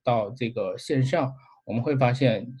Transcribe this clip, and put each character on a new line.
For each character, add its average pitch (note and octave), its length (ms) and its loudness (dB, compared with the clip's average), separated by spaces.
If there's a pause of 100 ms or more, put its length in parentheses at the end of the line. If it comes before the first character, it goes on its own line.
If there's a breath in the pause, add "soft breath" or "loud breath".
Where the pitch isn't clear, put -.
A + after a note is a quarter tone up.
到 A2 280 0
这 A#2+ 180 -4
个 G#2 280 -4
线 C3 260 0
上， C3 280 0 (340 loud breath)
我 - 80 -8
们 A#2 80 0
会 C#3+ 140 0
发 B2+ 180 4
现 A#2+ 320 2 (160)